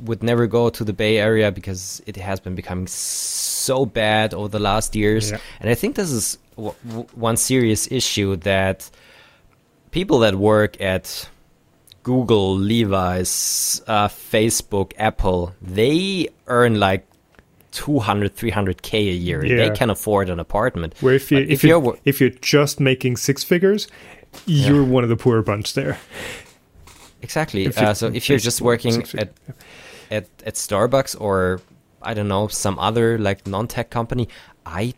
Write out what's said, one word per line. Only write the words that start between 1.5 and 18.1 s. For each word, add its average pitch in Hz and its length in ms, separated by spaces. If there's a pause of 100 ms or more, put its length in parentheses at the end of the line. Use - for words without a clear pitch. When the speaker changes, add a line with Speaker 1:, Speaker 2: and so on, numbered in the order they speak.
Speaker 1:
because 90 540
it 104 100
has 95 240
been 92 140
becoming 92 340
so - 1000
bad 110 480
over 101 140
the 101 120
last 104 360
years." 107 360
Speaker 2:
Yeah. 110 60 (220)
Speaker 1:
And 101 100
I 120 40
think 226 220
this 190 140
is 117 280 (180)
w-, 107 180 (140)
w-, 117 260
one 113 220
serious 117 540
issue, 101 460
that 95 520 (1000)
people 165 300
that 107 160
work 107 440
at 95 480 (760)
Google, 113 520
Levi's, 98 1300
uh, 104 180
Facebook, 107 920
Apple, 92 640
they 147 680 (180)
earn, 120 320
like, 98 260 (680)
two - 260
hundred, 101 380